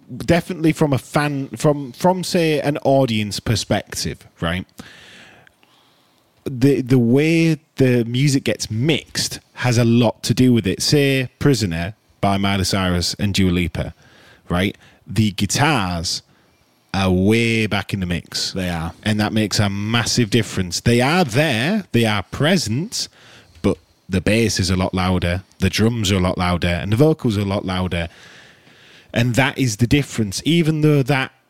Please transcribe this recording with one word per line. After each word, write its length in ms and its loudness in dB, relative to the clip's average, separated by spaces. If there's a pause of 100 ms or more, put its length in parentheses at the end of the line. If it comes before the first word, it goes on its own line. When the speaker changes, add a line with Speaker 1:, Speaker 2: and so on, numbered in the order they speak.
(160)
Speaker 1:
definitely 560 0
from 220 0
a 40 0
fan, 520 -4
from, 420 -2
from, 320 0
say, 380 0
an 240 -2
audience 560 0
perspective, 840 -4 (140)
right? 260 -4 (1800)
The, 360 2
the 180 4
way 600 2 (160)
the 300 4
music 400 2
gets 260 -4
mixed 680 -4 (160)
has 220 2
a 60 4
lot 400 2
to 100 0
do 200 6
with 120 2
it. 160 -2
Say 480 2 (100)
Prisoner 560 0 (260)
by 160 2
Miley 260 0
Cyrus 520 0
and 180 -2
Dua 180 2
Lipa, 420 -4 (540)
right? 300 -2 (280)
The 260 0
guitars 880 -2 (720)
are 180 0
way 560 2
back 260 -4
in 60 -4
the 60 -4
mix. 480 -6
Speaker 2:
They 160 -4
are. 240 -6 (100)
Speaker 1:
And 160 0
that 140 -2
makes 260 0
a 100 2
massive 600 -2
difference. 500 -2
They 220 2
are 240 2
there, 680 0
they 140 2
are 180 0
present, 840 -2 (520)
but 160 0 (300)
the 140 -2
bass 380 0
is 100 0
a 80 0
lot 160 -2
louder, 500 0 (160)
the 100 0
drums 440 0
are 20 2
a 60 2
lot 160 0
louder, 320 0
and 240 -2
the 40 2
vocals 400 2
are 40 0
a 40 -2
lot 200 -4
louder. 420 -4 (1080)
And 220 0
that 220 2
is 200 0
the 100 2
difference. 580 0
Even 360 2
though 220 4
that 280 -2 (180)